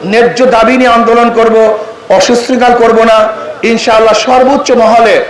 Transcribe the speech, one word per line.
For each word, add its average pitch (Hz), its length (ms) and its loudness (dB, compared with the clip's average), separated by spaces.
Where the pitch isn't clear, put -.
ন্যায্য 226 400 0
দাবি 247 320 0
নিয়ে 254 120 0
আন্দোলন 233 400 0
করব, 220 480 0
অসুশৃঙ্খল 240 640 0
করব 226 300 2
না। 220 140 2
ইনশাআল্লাহ 220 500 0
সর্বোচ্চ 254 580 0
মহলে 220 580 2